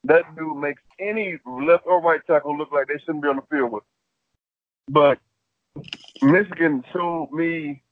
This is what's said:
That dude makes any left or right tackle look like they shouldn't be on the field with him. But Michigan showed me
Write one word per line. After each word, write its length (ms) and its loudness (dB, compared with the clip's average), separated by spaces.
That 320 2
dude 200 -8
makes 260 -6
any 480 -6
left 400 2
or 160 4
right 240 2
tackle 320 0
look 140 -8
like 160 -2
they 100 -4
shouldn't 240 -6
be 60 0
on 80 0
the 140 -8
field 220 -2
with 120 -8
him. 1080 -20
But 240 6
Michigan 720 2
showed 400 -4
me 600 -6